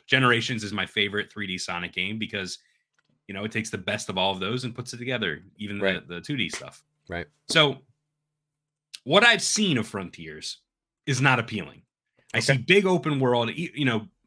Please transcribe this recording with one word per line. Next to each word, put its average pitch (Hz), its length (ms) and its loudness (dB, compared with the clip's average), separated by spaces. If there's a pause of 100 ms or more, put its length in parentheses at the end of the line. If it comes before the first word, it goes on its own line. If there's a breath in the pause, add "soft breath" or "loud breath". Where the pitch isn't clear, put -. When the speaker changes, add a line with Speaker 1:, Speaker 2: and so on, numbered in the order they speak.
Speaker 1:
Generations 120 560 4
is 98 80 -8
my 95 140 -2
favorite 101 440 -2
three 101 180 -10
D 92 100 -6
Sonic 87 340 -6
game 98 260 -6
because, 98 420 -8 (680)
you 101 60 -14
know, 98 100 -8
it 107 80 -6
takes 113 180 -4
the 107 80 -6
best 104 300 -6
of 95 100 -6
all 95 140 2
of 95 80 -6
those 117 240 -4
and 117 100 -8
puts - 200 -12
it 120 40 -14
together, 110 460 -4 (140)
even 101 220 -8
the, 98 40 -2
Speaker 2:
Right. 92 240 0
Speaker 1:
the 87 140 -10
two 143 160 -6
D 92 100 -2
stuff. - 340 -12 (280)
Speaker 2:
Right. 85 180 -8 (220)
Speaker 1:
So 143 300 4 (1200)
what 196 220 6
I've 226 160 6
seen 190 360 2
of 110 80 0
Frontiers 82 760 -10 (460)
is 131 140 0
not 131 200 6
appealing. 87 420 -8 (520)
I 117 60 0
Speaker 2:
Okay. 135 140 2
Speaker 1:
see 131 40 4
big 185 280 4
open 160 340 2
world, 123 280 4
y-, 165 260 -6
you 143 120 -2
know, 110 220 0 (200)